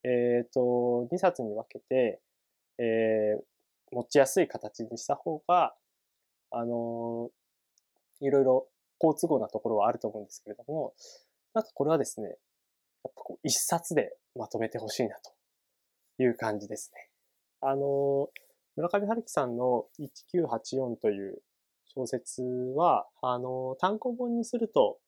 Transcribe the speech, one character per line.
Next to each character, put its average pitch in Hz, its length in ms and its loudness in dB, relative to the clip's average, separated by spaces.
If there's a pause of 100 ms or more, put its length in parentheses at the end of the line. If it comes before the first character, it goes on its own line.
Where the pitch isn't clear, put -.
え 120 480 2
ー - 20 -20
と、 123 600 2
二 175 80 -2
冊 175 240 2
に 104 100 -4
分 110 140 -6
け - 100 -16
て、 127 420 0 (580)
え 113 600 2
ー、 - 40 -10 (500)
持 123 100 -4
ち - 160 2
や 135 80 8
す - 160 2
い - 60 2
形 - 320 -12
に 113 180 -10
し - 80 -12
た 143 80 -2
方 156 320 -6
が、 170 300 2 (760)
あ 117 140 -4
の 117 680 -4 (920)
ー、 143 60 -2
い 135 60 4
ろ 139 80 8
い 135 40 6
ろ 131 220 4 (320)
好 156 160 6
都 165 140 -2
合 143 100 4
な 123 80 0
と - 140 -6
こ 117 80 -4
ろ 110 80 2
は 104 100 4
あ 120 60 4
る 117 80 -6
と 110 80 -4
思 107 100 -6
う 104 60 -10
ん - 0 -
で - 80 -20
す - 100 -20
け 104 80 -16
れ 104 60 -10
ど 117 100 -20
も、 147 260 -4 (640)
な 220 60 2
ん 220 40 -6
か - 80 -14
こ 139 120 -2
れ 151 60 2
は 160 80 4
で 127 60 2
す - 160 -8
ね、 101 160 -8 (680)
や - 60 -12
っ - 60 -12
ぱ - 80 -20
こ - 140 -12
う - 60 -20
一 139 120 0
冊 - 400 -2
で 127 200 0 (220)
ま 117 100 -8
と - 120 -6
め 113 100 -2
て - 80 -8
ほ 113 120 -6
し - 120 -6
い 113 80 2
な - 120 -8
と - 120 -20 (920)
い 127 40 4
う 120 100 2
感 107 220 -4
じ 101 100 -10
で - 80 -10
す - 180 -16
ね。 - 140 -20 (540)
あ 135 120 0
の 139 80 -2
ー、 139 460 0 (480)
村 170 140 -2
上 202 160 0
春 226 160 -2
樹 - 80 -16
さ 139 160 0
ん 117 100 -4
の 123 300 0 (100)
一 - 340 -14
九 170 160 0
八 120 300 -4
四 123 220 -2
と 113 100 0
い 98 220 -2
う - 80 -12 (480)
小 131 200 -6
説 127 360 -6 (340)
は、 151 320 4 (140)
あ 127 160 0
の 127 400 -6
ー、 - 20 -12
単 202 180 0
行 240 160 -4
本 240 220 -2
に 233 80 0
す 240 140 -4
る 226 100 -2
と 107 400 4